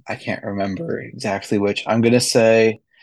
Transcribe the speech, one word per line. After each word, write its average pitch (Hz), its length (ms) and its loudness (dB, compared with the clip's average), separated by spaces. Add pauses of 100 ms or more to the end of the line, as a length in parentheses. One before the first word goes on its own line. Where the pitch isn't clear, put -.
I 110 80 -8
can't - 280 -8
remember 98 560 -6
exactly 98 580 -6
which. 101 280 -2
I'm 113 160 2
gonna 117 200 4
say 113 600 4 (220)